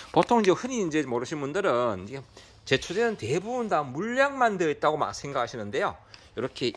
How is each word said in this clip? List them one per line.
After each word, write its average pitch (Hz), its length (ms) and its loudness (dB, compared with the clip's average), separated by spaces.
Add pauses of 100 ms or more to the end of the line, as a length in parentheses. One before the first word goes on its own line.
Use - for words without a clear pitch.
(120)
보통 233 300 4
이제 185 100 6
흔히 240 340 0
이제 156 180 0
모르신 127 360 -4
분들은 127 720 0
이게 135 120 -10 (440)
제초제는 202 520 0
대부분 208 500 -4
다 165 160 0
물량만 233 720 0
되어 165 120 2
있다고 151 280 2
막 104 160 0
생각하시는데요. 123 840 -4 (400)
이렇게 120 420 -2